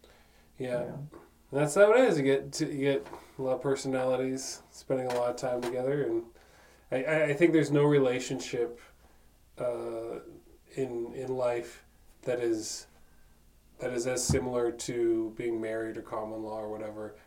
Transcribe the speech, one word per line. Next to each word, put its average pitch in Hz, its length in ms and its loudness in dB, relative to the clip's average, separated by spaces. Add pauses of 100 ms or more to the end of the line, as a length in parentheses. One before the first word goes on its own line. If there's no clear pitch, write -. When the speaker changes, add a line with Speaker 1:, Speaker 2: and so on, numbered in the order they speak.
(580)
Speaker 1:
Yeah. 123 260 -2
Speaker 2:
yeah. - 100 -8 (600)
Speaker 1:
And 139 60 2
that's 151 160 2
how 208 180 10
it 247 80 8
is. 202 160 6
You 139 60 2
get 139 300 2
to, 156 180 -2
you 139 100 -4 (120)
get 139 140 -2 (320)
a - 20 -4
lot 131 140 0
of 127 60 -8
personalities, 131 1080 0
spending 127 380 -4
a 123 80 -2
lot 123 160 2
of 120 60 -6
time 123 240 -2
together, 127 420 -2
and 117 200 -2 (680)
I, 131 120 -2
I, 156 260 2
I 143 40 2
think 170 200 6
there's 143 180 4
no 147 120 6
relationship, 131 960 2 (800)
uh, 117 640 -6 (560)
in, 120 380 -4
in 131 220 -8
life 120 480 -2 (380)
that 120 180 -2
is, 113 480 -2 (920)
that 123 120 -4
is 120 160 -2
as 127 180 -2
similar 123 460 0
to 113 640 -2
being 117 240 -4
married 110 380 -6
or 107 40 -10
common 110 420 -8
law 107 180 -8
or 107 100 -8
whatever 107 440 -10 (120)